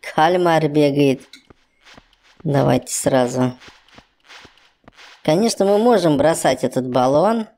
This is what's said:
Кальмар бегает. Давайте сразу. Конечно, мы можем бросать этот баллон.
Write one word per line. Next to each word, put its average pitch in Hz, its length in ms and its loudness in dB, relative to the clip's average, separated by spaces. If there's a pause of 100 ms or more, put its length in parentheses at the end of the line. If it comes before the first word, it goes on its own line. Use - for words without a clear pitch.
Кальмар 165 640 0
бегает. 143 540 2 (1200)
Давайте 139 500 -2
сразу. 127 600 -2 (1700)
Конечно, 196 420 0
мы 202 120 2
можем 202 400 2
бросать 151 480 -2
этот 127 240 -4
баллон. 151 580 0 (100)